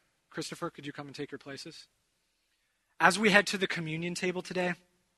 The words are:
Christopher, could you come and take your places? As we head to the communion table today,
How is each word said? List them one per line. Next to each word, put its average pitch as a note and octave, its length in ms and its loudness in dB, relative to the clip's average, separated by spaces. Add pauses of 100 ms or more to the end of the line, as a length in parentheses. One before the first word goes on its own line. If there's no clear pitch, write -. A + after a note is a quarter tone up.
(300)
Christopher, - 400 -6
could C#3+ 140 -16
you C#3+ 80 -10
come D3 140 -12
and C3+ 80 -16
take C#3+ 160 -8
your C3+ 80 -12
places? C#3+ 480 -16 (1120)
As F3+ 200 6
we G#3+ 120 6
head G3 180 8
to G3+ 100 -2
the F#3 80 0
communion E3+ 480 -4
table F3+ 280 -4
today, F3+ 320 -2 (420)